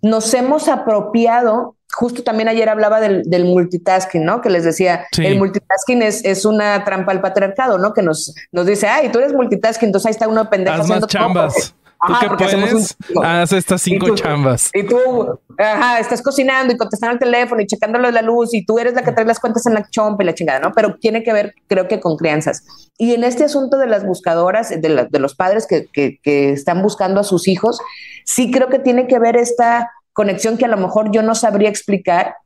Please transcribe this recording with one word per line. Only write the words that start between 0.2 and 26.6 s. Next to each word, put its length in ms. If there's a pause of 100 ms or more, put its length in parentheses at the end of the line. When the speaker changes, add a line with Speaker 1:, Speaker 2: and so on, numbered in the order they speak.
Speaker 1:
hemos 340 (400)
apropiado. 680 (160)
Justo 320
también 240
ayer 200
hablaba 320
del, 240
del 200
multitasking, 800
¿no? 160
Que 100
les 140
decía, 480
Speaker 2:
Sí. 120
Speaker 1:
el 140
multitasking 640
es, 220
es 200
una 400
trampa 280
al 80
patriarcado, 580
¿no? 160
Que 80
nos, 320 (160)
nos 160
dice, 220
"Ay, 220
tú 100
eres 120
multitasking", 560
entonces 180
ahí 60
está 140
uno 240
pendejo 240
Speaker 2:
Haz 80
Speaker 1:
haciendo 240
Speaker 2:
más 60
Speaker 1:
todo 120
Speaker 2:
chambas. 300
Speaker 1:
porque, 140 (380)
Speaker 2:
¿Tú 60
Speaker 1:
ajá, 80
Speaker 2:
qué 80
Speaker 1:
porque 160
hacemos 200
un 80
Speaker 2:
puedes? 240 (100)
Speaker 1:
chingo. 180
Speaker 2:
Haz 280
estas 340
Speaker 1:
Y 40
Speaker 2:
cinco 180
Speaker 1:
tú, 80
Speaker 2:
chambas. 580
Speaker 1:
y 80
tú, 560 (180)
ajá, 440
estás 200
cocinando 540
y 20
contestando 380
el 60
teléfono 420
y 60
checando 320
lo 80
de 40
la 100
luz 320
y 120
tú 140
eres 140
la 100
que 80
trae 120
las 140
cuentas 280
en 80
la 140
chompa 360
y 20
la 80
chingada, 240
¿no? 140
Pero 240
tiene 260
que 100
ver, 220 (140)
creo 180
que 140
con 160
crianzas. 480 (340)
Y 160
en 80
este 220
asunto 340
de 80
las 180
buscadoras, 680
de 180
la, 160
de 160
los 160
padres 320
que, 240
que, 320
que 280
están 300